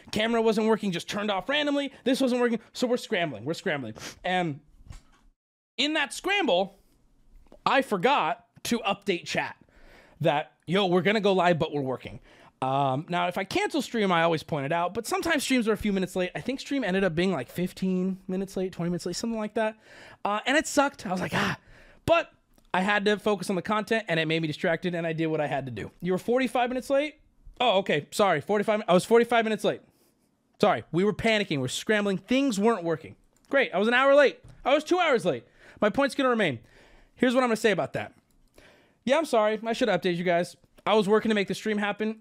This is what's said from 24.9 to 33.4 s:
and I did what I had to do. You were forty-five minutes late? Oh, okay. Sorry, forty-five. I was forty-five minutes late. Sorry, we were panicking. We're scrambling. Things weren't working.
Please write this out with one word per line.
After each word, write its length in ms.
and 120
I 60
did 140
what 160
I 40
had 200
to 60
do. 180
You 120
were 60
forty-five 520
minutes 180
late? 280
Oh, 200
okay. 300
Sorry, 300
forty-five. 480
I 60
was 100
forty-five 400
minutes 180
late. 200
Sorry, 320
we 140
were 80
panicking. 480
We're 80
scrambling. 480
Things 420
weren't 260
working. 320